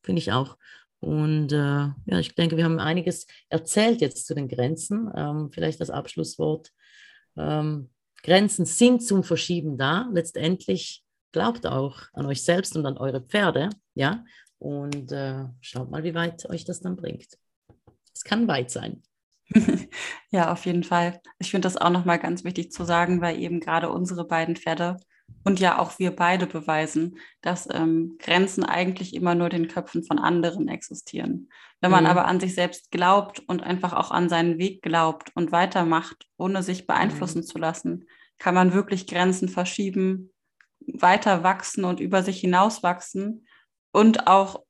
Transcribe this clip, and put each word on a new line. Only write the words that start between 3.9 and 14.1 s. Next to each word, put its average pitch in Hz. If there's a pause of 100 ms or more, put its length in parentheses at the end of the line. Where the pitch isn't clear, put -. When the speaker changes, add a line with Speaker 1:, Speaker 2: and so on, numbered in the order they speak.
Speaker 1:
jetzt -
zu -
den 139
Grenzen. 160
Ähm, 147
vielleicht 160
das 160
Abschlusswort. 156 (680)
Ähm, 151 (320)
Grenzen 185
sind 240
zum 190
Verschieben 160
da. 165
Letztendlich 175 (280)
glaubt 226
auch 131 (120)
an 139
euch 139
selbst 180
und 156
an 135
eure 131
Pferde, 180 (240)
ja. 160 (340)